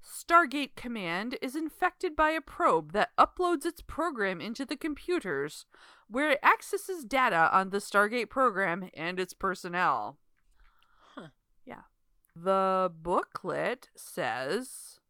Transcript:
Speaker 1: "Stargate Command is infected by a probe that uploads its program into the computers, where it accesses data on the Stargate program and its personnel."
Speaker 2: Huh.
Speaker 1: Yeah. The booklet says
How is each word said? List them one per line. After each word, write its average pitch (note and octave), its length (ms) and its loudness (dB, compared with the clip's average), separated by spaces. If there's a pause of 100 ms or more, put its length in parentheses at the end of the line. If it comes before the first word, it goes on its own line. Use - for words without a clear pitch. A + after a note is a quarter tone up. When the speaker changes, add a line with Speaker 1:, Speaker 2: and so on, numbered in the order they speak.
Speaker 1:
"Stargate D4 680 2
Command G#3+ 640 -4
is B3+ 140 -6
infected E4 600 -2
by D#4 140 4
a D#4+ 120 0
probe E3 520 2
that G#3 240 2
uploads F4 480 2
its E4+ 160 -4
program G#3+ 580 -4
into A3+ 260 -6
the D4 120 -6
computers, G3 880 -4 (420)
where C4+ 220 -2
it C4+ 140 2
accesses F#4+ 600 0
data G#3+ 480 4
on F#3+ 200 2
the G3 80 -2
Stargate G#3+ 500 2
program G3 640 0
and F3 260 -6
its F3+ 140 -4
personnel." F3 840 -2 (960)
Speaker 2:
Huh. D#3+ 140 -14 (360)
Speaker 1:
Yeah. - 160 -18 (540)
The F#3 600 2
booklet F3 1000 -2
says C#3+ 1040 -6 (100)